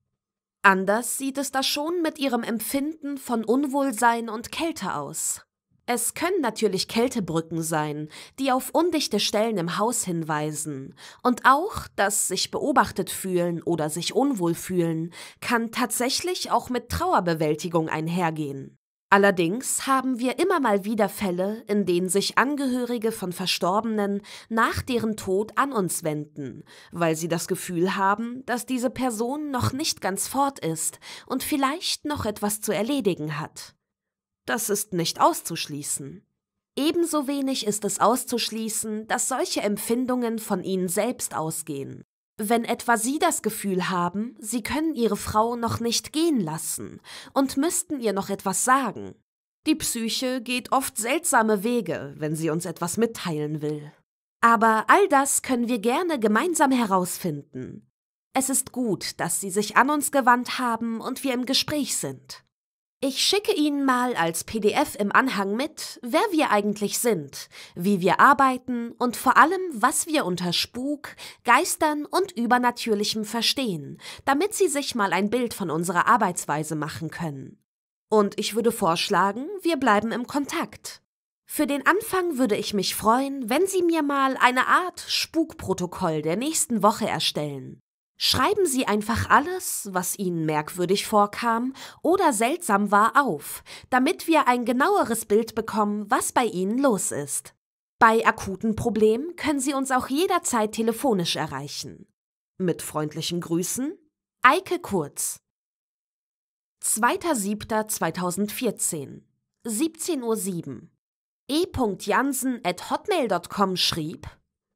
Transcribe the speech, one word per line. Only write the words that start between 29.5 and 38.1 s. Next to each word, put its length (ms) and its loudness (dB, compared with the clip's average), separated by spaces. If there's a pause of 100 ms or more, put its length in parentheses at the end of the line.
noch 200 0
nicht 300 -4
ganz 260 -4
fort 320 -2
ist 400 -4 (280)
und 160 -4
vielleicht 600 -2
noch 220 -4
etwas 360 -2
zu 120 -2
erledigen 680 0
hat. 360 -12 (720)
Das 220 -2
ist 220 -4
nicht 300 -2
auszuschließen. 1040 -2 (500)
Ebenso 520 0
wenig 400 -2
ist 180 -2
es 140 -4
auszuschließen, 1080 0